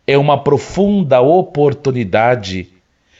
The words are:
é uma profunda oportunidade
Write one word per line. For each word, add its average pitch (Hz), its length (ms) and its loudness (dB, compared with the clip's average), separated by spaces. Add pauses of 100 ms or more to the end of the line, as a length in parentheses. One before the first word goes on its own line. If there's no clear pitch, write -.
é 139 100 0
uma 143 260 0
profunda 151 800 0
oportunidade 123 1500 0 (500)